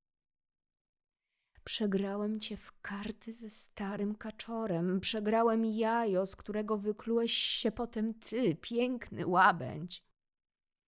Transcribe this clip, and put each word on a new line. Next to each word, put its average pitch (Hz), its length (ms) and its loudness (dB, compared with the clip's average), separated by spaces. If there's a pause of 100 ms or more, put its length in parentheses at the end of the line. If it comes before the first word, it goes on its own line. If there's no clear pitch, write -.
(1600)
Przegrałem 208 760 -2
cię 208 180 -8
w - 240 -20
karty 208 520 -10
ze 226 160 -10
starym 202 680 -4
kaczorem. 208 840 -2
Przegrałem 226 680 4
jajo, 220 600 2
z 190 100 -2
którego 214 420 -2
wyklułeś 226 560 0
się - 380 0
potem 226 420 -2
ty, 220 420 0
piękny 240 720 -2
łabędź. 180 760 2 (840)